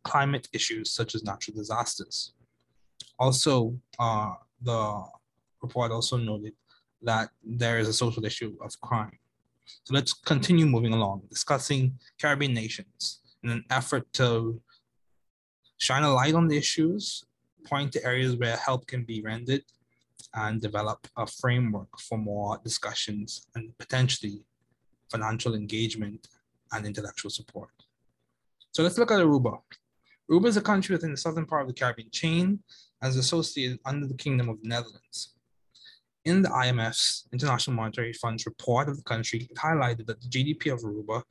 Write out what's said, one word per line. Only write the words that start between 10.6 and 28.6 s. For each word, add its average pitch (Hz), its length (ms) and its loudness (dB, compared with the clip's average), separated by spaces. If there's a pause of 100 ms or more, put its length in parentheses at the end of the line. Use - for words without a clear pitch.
moving 117 280 4
along, 101 360 0
discussing 131 680 0 (200)
Caribbean 139 360 2
nations - 680 -6 (220)
in 117 80 -4
an 117 180 -4
effort 135 460 0
to 117 460 2 (1160)
shine 135 260 2
a 143 100 6
light 139 200 4
on 165 120 6
the 151 100 4
issues, 165 680 0 (400)
point 143 280 -2
to - 120 -2
areas 127 320 2
where 117 200 0
help 131 300 -2
can 127 160 -6
be 113 200 -6
rendered, 120 420 -4 (680)
and 110 280 -2
develop 107 440 -4 (100)
a 113 100 -2
framework 120 720 0
for - 180 -8
more 104 460 -4
discussions 107 920 -6
and 113 220 -10
potentially 127 680 0 (680)
financial 110 440 -2
engagement 107 760 -4 (440)
and 107 140 -4
intellectual 101 440 -8
support. - 400 -12 (1000)